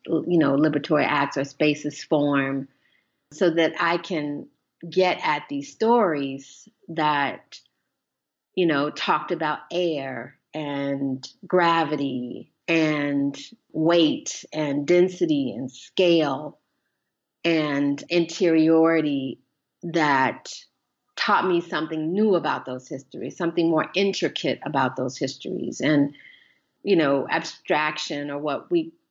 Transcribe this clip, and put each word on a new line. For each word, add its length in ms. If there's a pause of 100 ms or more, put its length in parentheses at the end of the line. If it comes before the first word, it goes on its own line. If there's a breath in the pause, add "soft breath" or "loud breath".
you 320
know, 180
liberatory 480
acts 320
or 80
space 400
as 180
form, 680 (640)
so 180
that 280
I 200
can 500 (400)
get 340
at 260
these 240
stories 960 (200)
that, 720 (920)
you 120
know, 240
talked 400
about 280 (120)
air 680 (160)
and 720 (200)
gravity 1040 (140)
and 720 (340)
weight 800
and 340
density 680
and 180
scale 880 (840)
and 680
interiority 1300 (440)
that 680 (680)
taught 300
me 140
something 520
new 220
about 320
those 220
histories, 480
something 340
more 240
intricate 720
about 320
those 200
histories. 640
And, 340 (680 loud breath)
you 140
know, 340
abstraction, 1000
or 80
what 320
we, 220 (180)